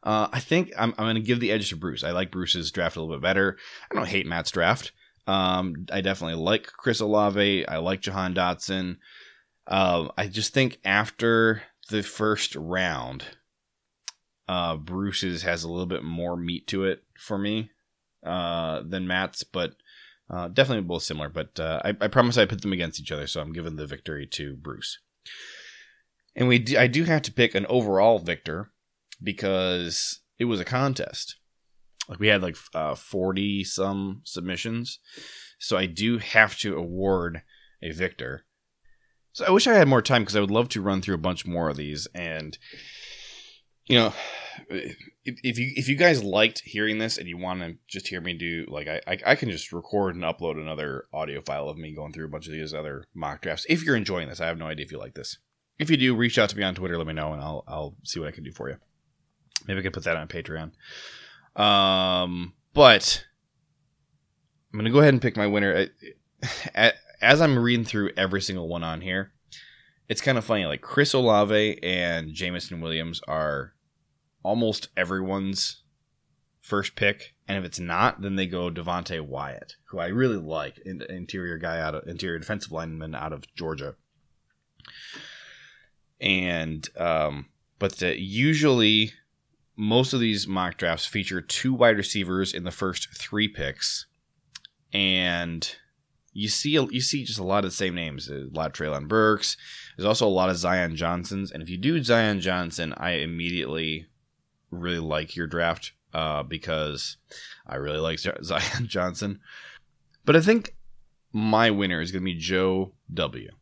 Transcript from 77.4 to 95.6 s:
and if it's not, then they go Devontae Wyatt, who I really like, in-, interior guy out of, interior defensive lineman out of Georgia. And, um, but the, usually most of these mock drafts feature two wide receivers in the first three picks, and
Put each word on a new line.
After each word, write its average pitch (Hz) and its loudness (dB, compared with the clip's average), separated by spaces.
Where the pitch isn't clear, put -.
and 98 -2
if 95 -4
it's 87 -8
not, 87 0
then 98 -2
they 95 0
go 87 -4
Devontae 87 -6
Wyatt, 69 -10
who 92 -10
I 87 -2
really 117 2
like, 78 -6
in-, 92 -10
interior 90 -8
guy 82 -4
out 78 -2
of, 76 -8
interior 85 -6
defensive 98 -8
lineman 80 -8
out 76 -6
of 69 -14
Georgia. 76 -6
And, 85 0
um, 78 0
but 98 -2
the, 85 0
usually 110 4
most 117 4
of 131 0
these 107 2
mock 92 -2
drafts 85 0
feature 95 -4
two - -2
wide 117 8
receivers 95 0
in 87 -6
the 90 -4
first - -4
three 107 -2
picks, - -6
and 87 0